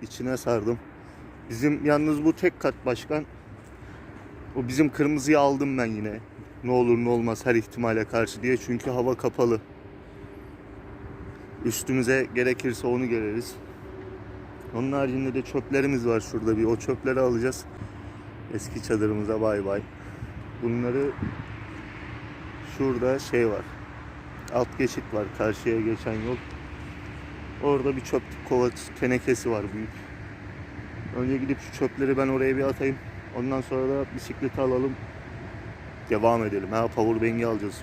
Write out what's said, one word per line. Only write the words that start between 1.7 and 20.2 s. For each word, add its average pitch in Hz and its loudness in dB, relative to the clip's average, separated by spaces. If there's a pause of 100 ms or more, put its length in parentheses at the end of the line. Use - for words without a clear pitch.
yalnız 147 4
bu 160 8
tek 170 2
kat 139 2 (120)
başkan. 143 0 (1300)
O 127 0
bizim 139 6
kırmızıyı 147 6
aldım 139 4
ben 120 2
yine. 107 -2 (460)
Ne 120 0
olur 120 8
ne 120 2
olmaz 117 2
her 127 6
ihtimale 113 2
karşı 117 0
diye. 123 4
Çünkü 120 -2
hava 123 2
kapalı. 117 2 (2000)
Üstümüze 131 2
gerekirse 123 2
onu 123 2
gereriz. 113 -2 (1200)
Onun 131 0
haricinde 131 0
de 131 0
çöplerimiz 135 2
var 113 6
şurada 110 2
bir. 113 4
O 113 6
çöpleri 131 0
alacağız. 123 2 (920)
Eski 107 -6
çadırımıza 107 2
bay 104 2
bay. 98 0 (840)